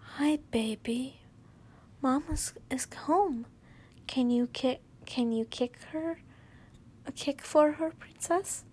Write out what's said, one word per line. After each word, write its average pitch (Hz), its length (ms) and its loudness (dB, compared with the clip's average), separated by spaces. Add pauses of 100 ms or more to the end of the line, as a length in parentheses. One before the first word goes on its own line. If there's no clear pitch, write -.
(180)
Hi, 294 200 4 (140)
baby. 233 680 -2 (760)
Mom 269 320 2
is, - 220 -2 (160)
is 262 240 -4
home. 311 540 2 (580)
Can 247 240 2
you 240 160 4
ki-, 254 320 -2 (300)
can 233 240 -2
you 226 140 0
kick 247 340 -6 (120)
her? 330 280 -4 (880)
A - 40 -10
kick - 300 -4
for 302 300 6
her, 320 260 -4
princess? - 760 -4